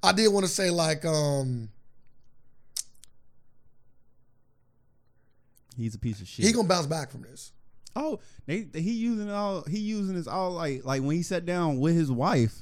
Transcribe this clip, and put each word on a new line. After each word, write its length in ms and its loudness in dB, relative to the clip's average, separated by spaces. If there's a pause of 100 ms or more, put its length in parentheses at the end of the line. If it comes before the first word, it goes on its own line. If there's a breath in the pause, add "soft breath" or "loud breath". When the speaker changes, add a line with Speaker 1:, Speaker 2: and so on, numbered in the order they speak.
Speaker 1:
I 100 6
did 200 6
wanna 140 4
say, 240 2
like, 340 2
um, 640 0 (4000)
Speaker 2:
He's 180 -4
a 40 -12
piece 220 -6
of 60 -14
shit. 180 -2
Speaker 1:
he 60 8
gonna 160 2
bounce 200 2
back 240 -4
from 100 -16
this. 300 -18 (440)
Speaker 2:
Oh, 240 -4 (260 soft breath)
they, 160 -4
they, 200 -8
he 100 0
using 380 -2
all, 340 -2
he 160 -4
using 360 -2
this 120 -2
all, 240 -2
like, 340 -4
like, 160 0
when 140 2
he 80 0
sat 220 -4
down 340 2
with 160 6
his 160 4
wife 500 4